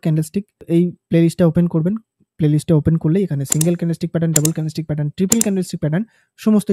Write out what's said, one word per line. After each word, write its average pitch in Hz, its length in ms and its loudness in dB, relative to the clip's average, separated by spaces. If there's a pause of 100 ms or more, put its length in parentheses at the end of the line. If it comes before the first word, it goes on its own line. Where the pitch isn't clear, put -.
candlestick, 156 400 -2 (300)
এই 170 80 4 (260)
প্লেলিস্টটা 165 420 2
ওপেন 175 220 2
করবেন। 165 200 0 (460)
প্লেলিস্টটা 151 420 2
ওপেন 160 220 2
করলেই 170 240 2
এখানে 139 160 -4 (100)
সিঙ্গেল 165 260 2
ক্যান্ডেলস্টিক 170 340 -4
প্যাটার্ন, 165 240 -2
ডাবল 151 180 0
ক্যান্ডেলস্টিক 156 340 -6
প্যাটার্ন, 147 280 -4
ট্রিপল 190 280 0
ক্যান্ডেলস্টিক 190 380 -4
প্যাটার্ন, 156 200 0 (360)
সমস্ত 214 340 2